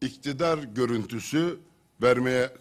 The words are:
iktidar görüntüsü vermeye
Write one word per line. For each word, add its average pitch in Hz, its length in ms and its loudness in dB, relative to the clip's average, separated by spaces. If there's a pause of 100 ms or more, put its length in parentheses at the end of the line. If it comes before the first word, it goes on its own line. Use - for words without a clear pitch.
iktidar 143 560 -2
görüntüsü 120 1000 -2 (420)
vermeye 127 600 2